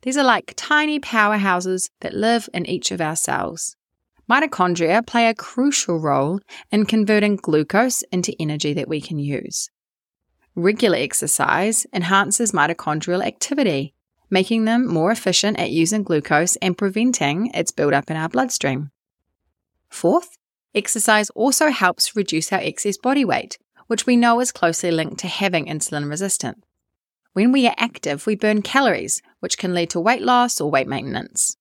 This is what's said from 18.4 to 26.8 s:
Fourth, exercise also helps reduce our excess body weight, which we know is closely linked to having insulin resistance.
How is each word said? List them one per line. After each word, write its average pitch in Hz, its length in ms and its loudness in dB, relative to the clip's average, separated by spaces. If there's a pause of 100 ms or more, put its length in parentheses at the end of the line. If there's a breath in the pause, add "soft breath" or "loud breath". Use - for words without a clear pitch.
Fourth, - 480 0 (360)
exercise 214 580 0
also 277 360 2
helps 202 480 0
reduce 180 380 -2
our 190 80 0
excess - 360 -4
body 269 280 2
weight, - 320 -2 (300 soft breath)
which 220 180 -2
we 247 100 4
know 233 240 4
is 247 140 -2
closely 170 380 0
linked 160 260 -2
to - 100 -8
having 180 380 -2
insulin 147 440 -4
resistance. 175 540 -6 (680)